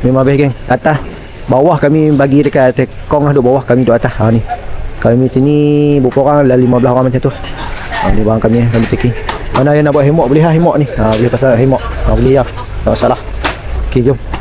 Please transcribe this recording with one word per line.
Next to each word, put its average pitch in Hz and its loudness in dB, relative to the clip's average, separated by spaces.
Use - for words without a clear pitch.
Memang 131 2
best, 139 2
geng. 139 0
Atas, 139 0
bawah 147 2
kami 151 2
bagi 139 2
dekat 131 2
tekong 147 -2
lah, 143 0
duduk 127 2
bawah, 135 0
kami 123 2
duduk 117 2
atas. - -2
Ha, 110 2
ni. 117 2
Kami 120 2
sini 135 2
berapa 131 0
orang? 143 2
Dah 123 4
lima 123 2
belas 123 2
orang 127 2
macam 127 -2
tu. 135 0
Ha, - -6
ni 110 2
barang 110 0
kami, 113 0
kami 113 0
taking. - -2
Mana 135 2
yang 147 2
nak 143 0
buat 147 2
hemok, 143 2
boleh 147 2
lah 170 2
hemok 165 2
ni. 139 0
Ha, 110 2
boleh 117 0
pasal 127 0
hemok. 127 2
Ha, - -2
boleh 135 2
lah. 120 -2
Tak - 0
masalah. - 0
Okey, 131 -2
jom. 127 0